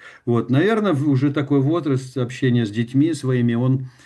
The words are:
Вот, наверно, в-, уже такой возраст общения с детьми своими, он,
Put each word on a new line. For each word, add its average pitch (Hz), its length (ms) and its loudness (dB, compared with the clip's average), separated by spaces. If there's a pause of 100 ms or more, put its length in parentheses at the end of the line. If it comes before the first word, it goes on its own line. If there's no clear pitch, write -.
(240)
Вот, 117 260 0
наверно, 196 420 2
в-, 147 160 0
уже 139 240 2
такой 139 280 0
возраст 143 560 -2
общения 120 500 0
с 101 40 -4
детьми 131 440 0
своими, 123 400 0
он, 131 340 0 (180)